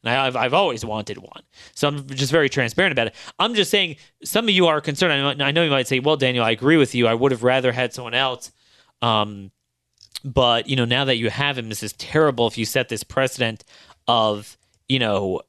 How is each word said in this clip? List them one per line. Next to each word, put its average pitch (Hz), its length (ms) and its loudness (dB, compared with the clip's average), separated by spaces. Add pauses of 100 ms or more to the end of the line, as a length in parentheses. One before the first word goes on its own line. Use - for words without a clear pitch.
And 117 80 -2
I, 135 160 2
I've, 127 100 -4
I've 123 160 0
always 147 320 0
wanted 107 320 -8
one. 92 260 -20 (320)
So 143 140 0
I'm 143 180 -8
just 135 240 -4
very 151 160 2
transparent 139 460 -2
about 117 140 0
it. - 80 -10 (220)
I'm 226 160 -2
just 208 160 0
saying 185 280 0 (260)
some 226 220 -2
of 220 60 2
you 180 160 6
are 151 120 2
concerned. 156 320 -2
I 139 220 0
know, 139 120 -4
I 143 60 0
know 165 120 2
you 151 80 2
might 135 180 0
say, 131 100 0
"Well, 147 160 2
Daniel, 127 300 0
I 113 60 2
agree 131 260 4
with 131 180 2
you. 123 120 4
I 113 60 4
would 127 200 2
have 113 100 -6
rather 127 300 2
had 123 200 -2
someone 120 200 -10
else." 127 380 -2 (500)
Um, 104 500 0 (720)
but, 120 460 2
you 135 80 0
know, 123 80 2
now 123 180 0
that 135 140 0
you 113 120 0
have 139 280 -2
him, 117 100 -8
this 110 160 -8
is 104 100 -8
terrible 135 540 2
if - 100 -4
you 113 60 -2
set 127 240 -2
this 110 160 -6
precedent 123 600 -2 (420)
of, 110 500 0 (300)
you 131 120 0
know 101 500 -2